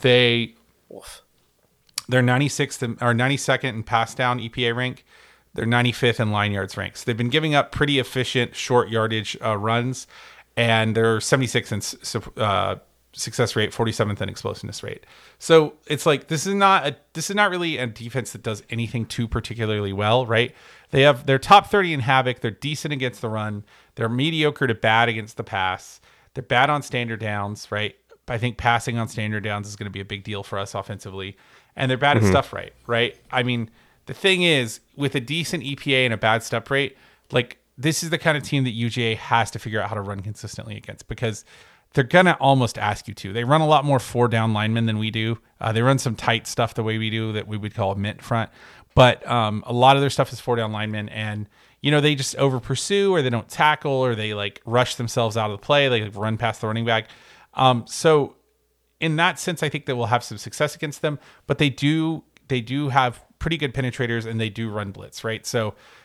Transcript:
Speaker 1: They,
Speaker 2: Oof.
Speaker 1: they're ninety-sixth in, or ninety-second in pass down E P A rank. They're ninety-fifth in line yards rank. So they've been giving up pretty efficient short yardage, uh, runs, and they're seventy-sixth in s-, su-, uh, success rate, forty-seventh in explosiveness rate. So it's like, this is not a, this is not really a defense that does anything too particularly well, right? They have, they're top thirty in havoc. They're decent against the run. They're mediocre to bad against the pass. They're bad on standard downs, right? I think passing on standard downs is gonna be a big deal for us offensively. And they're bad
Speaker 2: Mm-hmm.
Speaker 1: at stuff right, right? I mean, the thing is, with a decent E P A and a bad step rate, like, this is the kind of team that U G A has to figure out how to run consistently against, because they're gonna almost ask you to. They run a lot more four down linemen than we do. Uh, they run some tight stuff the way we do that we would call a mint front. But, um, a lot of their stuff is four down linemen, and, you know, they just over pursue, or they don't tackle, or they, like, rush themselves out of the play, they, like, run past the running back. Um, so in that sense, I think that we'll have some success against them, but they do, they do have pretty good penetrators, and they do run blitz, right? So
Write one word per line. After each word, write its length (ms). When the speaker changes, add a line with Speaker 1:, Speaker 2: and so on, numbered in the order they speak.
Speaker 1:
They, 540
Speaker 2:
Oof. 260
Speaker 1:
they're 140
ninety-sixth 600
in, 180
or 120
ninety-second 600
in 80
pass 300
down 260
E 100
P 180
A 60
rank. 320
They're 100
ninety-fifth 540
in 120
line 200
yards 260
rank. 200
So 80
they've 120
been 120
giving 260
up 160
pretty 260
efficient 580
short 340
yardage, 540
uh, 140
runs, 480
and 400
they're 240
seventy-sixth 520
in 80
s-, 240
su-, 340
uh, 380
success 420
rate, 180
forty-seventh 480
in 80
explosiveness 540
rate. 220
So 340
it's 180
like, 220
this 180
is 80
not 320
a, 100
this 180
is 40
not 140
really 280
a 100
defense 460
that 100
does 260
anything 380
too 200
particularly 640
well, 340
right? 260
They 100
have, 240
they're 140
top 320
thirty 220
in 80
havoc. 400
They're 100
decent 420
against 280
the 80
run. 340
They're 140
mediocre 580
to 80
bad 340
against 260
the 80
pass. 560
They're 80
bad 260
on 140
standard 360
downs, 520
right? 240
I 100
think 200
passing 400
on 100
standard 360
downs 240
is 80
gonna 140
be 100
a 60
big 180
deal 200
for 160
us 160
offensively. 640
And 140
they're 80
bad 200
Speaker 2:
Mm-hmm. 100
Speaker 1:
at 20
stuff 240
right, 200
right? 300
I 120
mean, 260
the 100
thing 280
is, 360
with 200
a 40
decent 440
E 120
P 200
A 100
and 80
a 40
bad 260
step 280
rate, 260
like, 280
this 260
is 60
the 80
kind 180
of 80
team 200
that 80
U 180
G 220
A 40
has 360
to 80
figure 220
out 80
how 60
to 60
run 200
consistently 540
against, 320
because 380
they're 100
gonna 360
almost 400
ask 280
you 80
to. 180
They 100
run 180
a 60
lot 180
more 140
four 280
down 260
linemen 340
than 100
we 140
do. 260
Uh, 120
they 100
run 160
some 160
tight 320
stuff 260
the 100
way 140
we 140
do 220
that 140
we 100
would 180
call 160
a 40
mint 280
front. 260
But, 340
um, 380
a 60
lot 220
of 60
their 80
stuff 240
is 60
four 160
down 160
linemen, 380
and, 380
you 100
know, 100
they 140
just 220
over 220
pursue, 540
or 80
they 80
don't 180
tackle, 440
or 240
they, 180
like, 320
rush 300
themselves 420
out 140
of 80
the 60
play, 220
they, 140
like, 140
run 220
past 240
the 60
running 180
back. 220
Um, 340
so 480
in 180
that 220
sense, 240
I 60
think 160
that 100
we'll 120
have 160
some 160
success 360
against 280
them, 160
but 120
they 100
do, 540
they 120
do 280
have 340
pretty 200
good 160
penetrators, 520
and 160
they 80
do 200
run 220
blitz, 320
right? 220
So 300